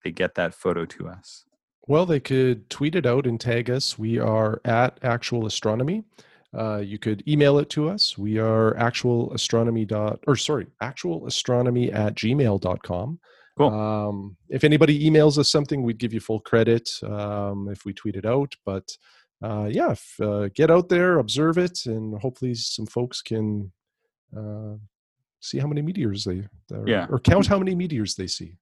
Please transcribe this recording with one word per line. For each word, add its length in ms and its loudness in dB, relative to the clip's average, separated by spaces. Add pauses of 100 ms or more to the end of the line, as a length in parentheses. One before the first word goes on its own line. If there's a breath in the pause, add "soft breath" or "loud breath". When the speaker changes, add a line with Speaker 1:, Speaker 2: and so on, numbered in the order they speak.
Speaker 1:
they 60 -4
get 260 -2
that 180 -2
photo 320 -2
to 220 -14
us? 360 -20 (420)
Speaker 2:
Well, 200 4
they 140 0
could 480 0
tweet 260 -2
it 120 0
out 200 2
and 140 -2
tag 300 -2
us. 280 -4
We 200 -2
are 460 0
at 380 2
Actual 440 -2
Astronomy. 580 -2 (520 soft breath)
Uh, 220 -4
you 200 -8
could 300 -4
email 300 6
it 120 0
to 180 0
us. 300 -2
We 200 -2
are 360 4
actualastronomy 1120 0
dot, 400 -2
or 100 4
sorry, 300 -2 (160)
actualastronomy 1120 -2
at 200 0
gmail 460 2
dot 220 -2
com. 360 -6 (380 soft breath)
Speaker 1:
Cool. 140 4
Speaker 2:
Um, 680 -4 (120)
if 160 -2
anybody 460 6
emails 260 6
us 140 2
something, 320 0
we'd 160 -2
give 160 -4
you 60 -4
full 200 -4
credit, 480 2 (140)
um, 680 -6
if 140 -12
we 80 -8
tweet 240 -6
it 80 -8
out. 300 0 (100)
But, 240 -6 (540 soft breath)
uh, 280 -4
yeah, 220 0
if, 280 -10
uh, 340 0
get 160 4
out 180 6
there, 300 4
observe 400 0
it, 280 -2
and 340 -6
hopefully 340 -4
some 320 -6
folks 340 -4
can, 520 -4 (640)
uh, 380 -10 (680)
see 180 -8
how 80 -2
many 160 -4
meteors 420 -2
they, 220 -6 (260)
or, 160 -8
Speaker 1:
Yeah. 220 0
Speaker 2:
or 80 0
count 300 6
how 100 4
many 160 0
meteors 400 -4
they 140 -8
see. 340 -12